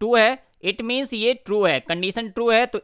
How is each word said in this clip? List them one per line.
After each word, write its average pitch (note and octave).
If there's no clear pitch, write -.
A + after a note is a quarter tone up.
टू A3+
है, A#3
it G3+
means B3
ये A3+
ट्रू G#3
है, D#3
कंडीशन F#3
ट्रू A#3
है, A3+
तो A#3